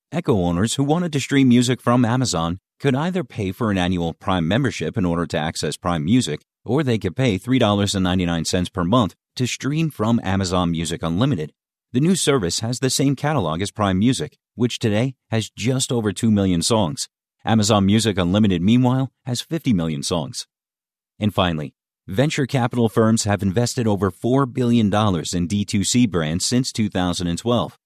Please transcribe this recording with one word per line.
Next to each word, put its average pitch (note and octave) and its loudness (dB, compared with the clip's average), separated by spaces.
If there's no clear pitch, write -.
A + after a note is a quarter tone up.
Echo D#3 0
owners F2 0
who C#3 0
wanted D#3+ 0
to C#3+ 0
stream C3+ 2
music A#2+ 4
from B2 2
Amazon F#2+ -2
could C#3 0
either F3 -2
pay G2 -6
for A2 -2
an F#2+ 0
annual F2 -2
Prime F2 -2
membership G2 -2
in F#2 0
order E2+ 0
to E2 -4
access D#2 -4
Prime E2+ -2
Music, F2+ 0
or C3+ 0
they B2 0
could F#2 -4
pay B2 0
three B2+ 0
dollars G2+ 2
and F#2+ 0
ninety-nine F2 0
cents F2+ -2
per F2+ -4
month G2+ 2
to B2+ -4
stream D3+ -4
from A2+ 0
Amazon F#2 0
Music E2 -4
Unlimited. E2+ -2
The A#2+ 0
new F3 2
service A#2 0
has A#2 -4
the C3 0
same C#3 0
catalog F#2+ -2
as G2+ -4
Prime F#2+ 0
Music, G#2+ 0
which A#2 -2
today A#2 -2
has A2+ -4
just B2+ -4
over A2 -2
two A2+ 0
million F#2+ 2
songs. F#2 0
Amazon G#2 4
Music G#2 4
Unlimited, F#2 2
meanwhile, B2+ 2
has B2 -6
fifty D#3 -4
million E2 0
songs. D2 -6
And G#2 0
finally, D#2+ -2
venture C3 0
capital A#2+ 0
firms A2+ 2
have G2+ -2
invested A2+ -2
over G2+ 0
four C3 0
billion A#2 2
dollars G2+ 0
in F2 -2
D G2+ -2
two G2+ -2
C B2 2
brands E2 -2
since B2 -2
two G#2+ -2
thousand F2+ -2
and E2+ -4
twelve, A#2 -2